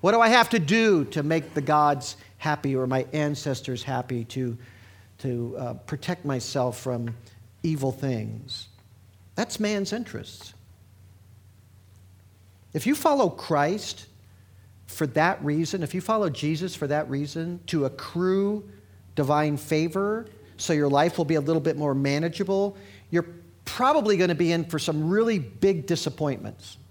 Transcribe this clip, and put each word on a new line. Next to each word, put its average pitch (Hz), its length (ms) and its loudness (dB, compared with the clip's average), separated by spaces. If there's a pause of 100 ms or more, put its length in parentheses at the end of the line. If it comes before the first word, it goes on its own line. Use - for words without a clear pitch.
What 190 120 4
do 233 80 6
I 226 80 8
have 240 220 6
to 214 100 4
do 185 460 4
to 151 180 -4
make 160 300 0
the 151 60 0
gods 147 560 2 (220)
happy 147 380 -2
or 127 100 0
my 131 260 0
ancestors 143 720 -4
happy 127 440 -4
to, 123 300 -6 (640)
to, 120 400 -4
uh, 123 160 -8
protect 151 500 -8
myself 127 540 -2
from 117 380 -6 (480)
evil 143 260 0
things?" 110 800 -6 (680)
That's 233 240 -6
man's 208 340 -2
interests. - 600 -10 (2250)
If 160 140 -4
you 277 80 4
follow 285 360 4
Christ - 760 -2 (800)
for - 220 -4
that 156 360 2
reason, 156 380 -2
if 143 100 -6
you 180 80 -4
follow 214 280 0
Jesus 156 480 -4
for 147 100 -4
that 147 240 -2
reason, 165 580 -6
to 151 160 0
accrue 190 800 -2 (540)
divine 147 400 2
favor 190 680 -2 (300)
so - 160 -2
your 147 180 4
life 147 280 4
will 170 60 2
be 156 120 2
a 151 40 2
little 156 220 0
bit 160 140 0
more 147 180 0
manageable, 170 800 0 (340)
you're 170 160 0 (380)
probably 254 520 4
gonna 175 200 4
be 170 160 2
in 165 140 0
for 165 120 -4
some 156 300 0
really 214 320 2
big 160 460 0
disappointments. 143 880 -4 (140)